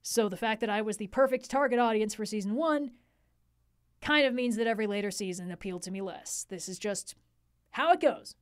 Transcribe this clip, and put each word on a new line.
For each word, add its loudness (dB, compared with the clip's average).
So 0
the -6
fact -2
that 0
I 0
was -4
the -8
perfect 2
target 2
audience 2
for -6
season -4
one 0
kind 4
of 2
means 0
that 2
every 0
later -2
season -6
appealed -8
to -8
me -6
less. -8
This -10
is -10
just -6
how 4
it 8
goes. 0